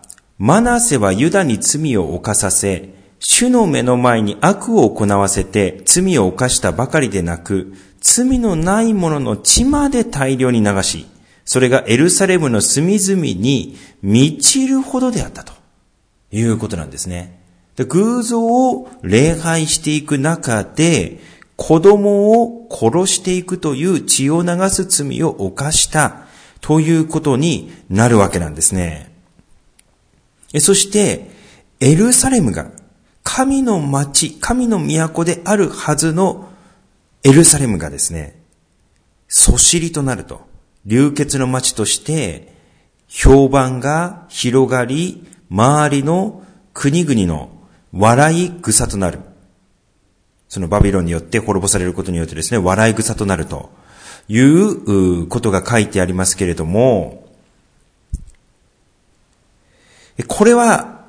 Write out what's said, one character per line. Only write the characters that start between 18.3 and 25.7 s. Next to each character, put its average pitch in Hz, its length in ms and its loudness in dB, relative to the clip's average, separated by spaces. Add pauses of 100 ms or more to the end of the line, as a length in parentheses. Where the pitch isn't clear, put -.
を 240 480 0 (140)
礼 165 320 2
拝 160 320 -2
し - 120 -2
て 151 160 -2
い 147 80 -2
く 151 140 -2
中 131 480 -2
で、 151 540 0 (360)
子 160 240 2
供 202 640 4
を 233 260 -8
殺 165 380 0
し - 120 -2
て 185 180 -2
い 180 60 -4
く 180 140 -6
と 156 160 -4
い 135 120 -4
う 180 160 0
血 - 300 0
を 165 120 0
流 175 60 -2 (200)
す 190 140 -2
罪 143 400 -4
を 165 60 0
犯 98 420 -6